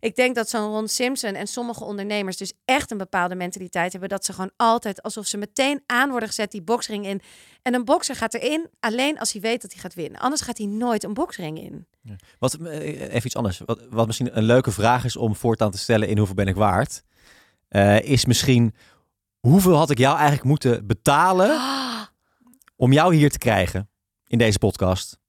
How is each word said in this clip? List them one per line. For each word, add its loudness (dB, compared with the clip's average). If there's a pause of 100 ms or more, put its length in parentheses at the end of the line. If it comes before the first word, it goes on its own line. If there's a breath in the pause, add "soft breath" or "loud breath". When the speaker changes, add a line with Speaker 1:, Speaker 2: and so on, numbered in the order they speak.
Speaker 1:
ik -6
denk 0
dat -4
zo'n -4
Ron -6
Simpson -4
en -8
sommige -10
ondernemers -6
dus -10 (120)
echt 0
een -6
bepaalde -4
mentaliteit -6
hebben, -10
dat -6
ze -4
gewoon -8
altijd, 0
alsof -10
ze -6
meteen -2
aan 0
worden -4
gezet, -6
die -12
boksring -4
in. -4 (420 soft breath)
En -2
een 0
bokser 0
gaat -6
erin -2 (120)
alleen -2
als -4
hij -10
weet -4
dat -16
hij -20
gaat -14
winnen. -10
Anders -2
gaat -8
hij -6
nooit -2
een -6
boksring -8
in. -16 (160)
Speaker 2:
Ja. -18 (240 soft breath)
Wat, 0
eh, -12 (300)
even -4
iets -8
anders. -2
Wat, -6 (100)
wat 0
misschien -4
een 0
leuke 4
vraag 2
is -4
om -2
voortaan 0
te -10
stellen 2
in 0
Hoeveel 2
ben 0
ik 0
waard? 0 (680 soft breath)
Eh, 6
is 0
misschien, 4 (680 soft breath)
hoeveel 6
had 4
ik 2
jou 6
eigenlijk 2
moeten 2
betalen 2 (560 loud breath)
Speaker 1:
<gasps> -20
Speaker 2:
om 4
jou 6
hier 6
te -8
krijgen 0 (360)
in 0
deze 4
podcast? 0 (100)